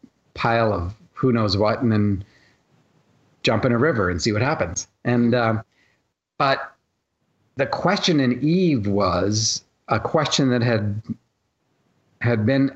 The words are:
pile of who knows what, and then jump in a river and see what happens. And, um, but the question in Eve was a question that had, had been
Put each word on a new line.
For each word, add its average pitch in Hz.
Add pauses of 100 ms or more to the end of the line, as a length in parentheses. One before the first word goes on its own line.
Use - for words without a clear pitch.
(340)
pile 117
of 87 (180)
who 127
knows 107
what, 104
and 117
then 104 (1200)
jump 113
in 123
a 117
river 117
and 87
see 113
what 107
happens. 127 (160)
And, 120
um, 113 (760)
but 139 (840)
the 135
question 180
in 123
Eve 156
was 101 (260)
a 110
question 147
that 120
had, 107 (1160)
had 110
been 135